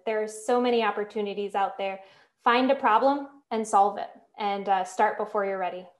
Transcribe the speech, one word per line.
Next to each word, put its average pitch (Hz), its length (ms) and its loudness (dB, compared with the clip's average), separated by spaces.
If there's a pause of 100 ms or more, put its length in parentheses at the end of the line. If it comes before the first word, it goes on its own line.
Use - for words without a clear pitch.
There 214 160 -2
are 214 60 -4
so 247 320 -2
many 240 240 2
opportunities 202 720 -4
out 196 220 -2
there. 196 200 -4 (460)
Find 254 260 4
a 277 60 4
problem 277 520 2 (220)
and 220 160 -2
solve 202 320 4
it, - 100 -8 (300)
and, 202 300 -4
uh, 190 160 2
start 208 340 0
before 208 260 -2
you're 196 140 -2
ready. 180 280 -6 (140)